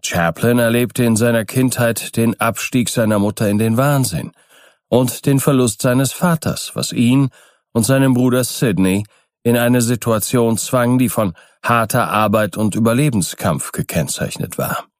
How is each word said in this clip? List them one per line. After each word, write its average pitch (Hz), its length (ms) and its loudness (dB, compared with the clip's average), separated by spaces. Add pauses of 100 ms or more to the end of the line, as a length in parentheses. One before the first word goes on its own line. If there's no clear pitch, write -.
Chaplin 87 540 0
erlebte 120 460 0
in 113 100 2
seiner 117 300 2
Kindheit 120 720 -2
den 113 200 0
Abstieg - 520 -2
seiner 107 300 0
Mutter 104 280 0
in 104 100 0
den 113 200 0
Wahnsinn 135 560 0 (560)
und 123 360 0
den 139 140 2
Verlust 127 420 2
seines 131 300 2
Vaters, - 640 -2
was - 180 -6
ihn 127 380 2 (420)
und 117 140 0
seinen 135 280 2
Bruder 123 300 2
Sidney 98 600 0 (380)
in 117 120 2
eine 120 260 2
Situation 117 760 0
zwang, 123 400 0
die 127 100 2
von 101 280 -2 (280)
harter 113 460 0
Arbeit 107 480 0
und 101 180 -2
Überlebenskampf 113 960 0
gekennzeichnet - 840 -6
war. - 300 -6 (120)